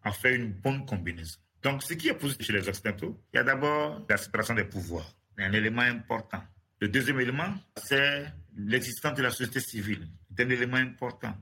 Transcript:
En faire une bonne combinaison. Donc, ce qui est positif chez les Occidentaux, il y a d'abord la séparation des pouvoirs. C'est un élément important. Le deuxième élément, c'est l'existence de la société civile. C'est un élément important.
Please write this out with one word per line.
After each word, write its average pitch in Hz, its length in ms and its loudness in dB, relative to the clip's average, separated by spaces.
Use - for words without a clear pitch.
En 107 80 -4
faire 127 220 4
une 120 180 0
bonne 135 340 -2
combinaison. 85 520 -6
Donc, 139 220 0
ce - 100 -6
qui 170 160 0
est 277 60 0
positif - 320 -4
chez 107 60 0
les 98 140 2
Occidentaux, 104 540 -4
il - 40 4
y - 20 6
a 127 40 4
d'abord 147 680 2
la 104 80 6
séparation 113 380 0
des 104 80 4
pouvoirs. 85 520 -6
C'est 101 60 -2
un 95 100 2
élément 110 300 4
important. 113 600 -2
Le 104 100 2
deuxième 131 300 2
élément, 139 340 0
c'est 143 420 4
l'existence 123 600 0
de 131 80 2
la 123 80 4
société 127 280 -2
civile. 101 480 -4
C'est 123 100 4
un 123 40 -2
élément 123 280 2
important. 123 640 -2